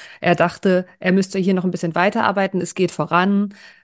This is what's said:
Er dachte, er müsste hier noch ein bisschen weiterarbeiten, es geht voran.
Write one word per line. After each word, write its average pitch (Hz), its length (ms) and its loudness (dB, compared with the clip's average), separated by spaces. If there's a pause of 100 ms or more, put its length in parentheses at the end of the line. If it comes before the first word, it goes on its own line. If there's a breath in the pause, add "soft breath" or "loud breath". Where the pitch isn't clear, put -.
(220 loud breath)
Er 175 140 2
dachte, 180 500 0 (140 soft breath)
er 185 120 -2
müsste 190 280 0
hier 190 160 2
noch 180 80 0
ein 180 80 -2
bisschen 170 240 -6
weiterarbeiten, 196 640 0
es - 140 -6
geht 180 160 0
voran. 196 640 0 (280 loud breath)